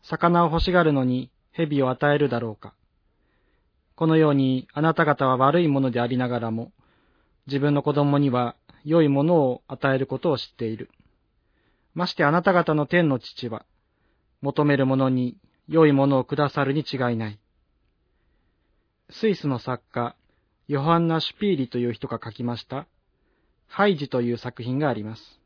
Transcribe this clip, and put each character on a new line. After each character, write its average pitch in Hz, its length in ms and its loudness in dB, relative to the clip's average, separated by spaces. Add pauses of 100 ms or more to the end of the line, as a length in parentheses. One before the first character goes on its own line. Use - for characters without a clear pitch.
魚 170 420 2
を 156 60 0
欲 165 100 0
し 185 120 0
が 175 100 4
る 156 100 4
の 135 120 2
に 127 260 -2 (220)
蛇 147 300 -2
を 127 80 2
与 147 240 0
え 147 40 0
る 143 100 2
だ 120 120 -2
ろ 117 100 -8
う 104 60 -14
か。 - 180 -20 (1200)
こ 165 120 -2
の 160 100 4
よ 156 140 6
う 143 40 2
に 131 380 0
あ 147 100 -4
な 160 120 2
た 165 100 2
方 147 220 0
は 131 100 2
悪 143 260 4
い 160 60 2
も 139 120 2
の 131 100 0
で 120 100 -2
あ 120 60 0
り 127 100 -4
な 127 120 -2
が 120 120 -4
ら 113 100 -6
も、 113 220 -8 (760)
自 139 120 -4
分 143 160 0
の 143 80 0
子 147 120 -2
供 143 240 2
に 143 120 2
は 120 240 -2 (300)
良 160 180 2
い 147 60 4
も 139 140 2
の 170 140 2
を 131 300 0
与 135 280 -2
え 135 40 0
る 135 80 -2
こ 131 120 -8
と 175 120 -2
を 127 80 0
知 - 140 -12
っ - 40 -20
て 117 100 -6
い 110 100 -6
る。 - 140 -16 (1040)
ま 175 120 -2
し - 80 -8
て 165 100 2
あ 143 60 4
な 170 120 2
た 190 100 2
方 170 220 2
の 147 120 0
天 175 220 2
の 135 100 0
父 - 300 -12
は、 110 160 -10 (760)
求 139 240 -2
め 147 120 4
る 135 100 2
者 135 220 2
に 123 280 -2 (320)
良 156 180 6
い 147 60 6
も 139 140 4
の 139 120 2
を 127 60 0
く - 120 -6
だ 147 120 0
さ 143 160 -2
る 135 80 0
に 147 180 -2
違 139 60 -8
い - 20 -6 (180)
な 110 120 -6
い。 104 100 -14 (1700)
ス - 180 -2
イ 196 80 0
ス - 100 -8
の 131 120 -2
作 127 340 -8
家、 120 240 -6 (520)
ヨ 143 140 -2
ハ 165 160 2
ン 170 80 0
ナ・ 160 140 0
シ - 140 -8
ュ - 20 -20
ピ 208 120 -2
ー 180 80 2
リ 131 120 -4
と 127 100 -6
い 120 100 -2
う 117 40 -4
人 127 160 -10
が 113 140 -6
書 113 80 -14
き 117 140 -12
ま 120 120 -6
し - 100 -16
た、 139 200 -12 (840)
ハ 202 180 0
イ 196 100 2
ジ 143 120 -8
と 127 120 -2
い 120 120 -2
う 117 60 -4
作 120 240 -12
品 127 160 -4
が 147 100 0
あ 123 60 -2
り 104 100 -8
ま 110 120 -12
す。 - 280 -20